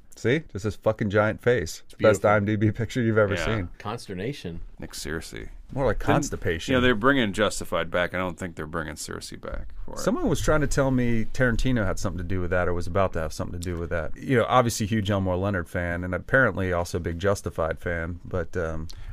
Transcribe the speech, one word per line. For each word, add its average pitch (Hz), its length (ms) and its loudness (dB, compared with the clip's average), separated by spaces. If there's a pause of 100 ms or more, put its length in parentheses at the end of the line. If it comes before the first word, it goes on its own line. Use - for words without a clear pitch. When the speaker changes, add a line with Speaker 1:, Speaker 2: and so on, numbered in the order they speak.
(160)
Speaker 1:
See? 139 260 0 (100)
Just 101 120 -8
his 104 120 -4
fucking 110 340 0
giant 104 320 2
face. 120 440 0
Speaker 2:
It's - 80 -18
Speaker 1:
Best - 40 -16 (240)
Speaker 2:
beautiful. 107 80 6
Speaker 1:
I 104 60 6
M 104 80 2
D 107 120 2
B 104 140 4
picture 117 320 -2
you've 110 160 2
ever 101 160 4
Speaker 3:
Yeah. 85 100 -2
Speaker 1:
seen. 104 240 -2 (100)
Speaker 2:
Consternation. 104 840 -8 (180)
Speaker 3:
Nick 80 140 -12
Searcy. 73 560 -8 (240)
Speaker 1:
More 131 140 0
like 104 140 2
Speaker 3:
Didn't, - 120 2
Speaker 1:
constipation. 131 600 0
Speaker 3:
you 131 40 6
know, 123 60 4
they're 127 120 6
bringing 117 380 4
Justified 90 580 0
back. 87 240 0
I 90 40 -4
don't 90 200 -4
think 90 180 -8
they're 80 100 -6
bringing 78 300 -6
Searcy - 440 -10
back - 280 -8 (180)
for - 80 -6
it. - 60 -6
Speaker 1:
Someone 269 280 2
was 156 140 2
trying 156 180 6
to 143 60 2
tell 135 240 2
me 120 420 4
Tarantino 120 540 2
had 90 120 0
something 90 200 -2
to 90 60 -4
do 90 180 0
with 87 80 -2
that 90 180 2
or 87 60 2
was 87 120 -2
about 92 280 0
to 85 60 -2
have 80 120 -4
something 87 260 -6
to 87 60 -8
do 87 140 -4
with 85 100 -4
that. 80 260 -2
You - 220 0
know, 110 140 6
obviously 117 340 4
huge 104 260 0
Elmore 95 280 2
Leonard 95 280 -2
fan, 87 380 -4
and 92 100 -4
apparently 92 600 2
also 87 240 -2
a - 20 -6
big 85 180 -4
Justified 85 600 -2
fan. 85 440 -4
But, - 320 -6
um, 82 340 -4 (240)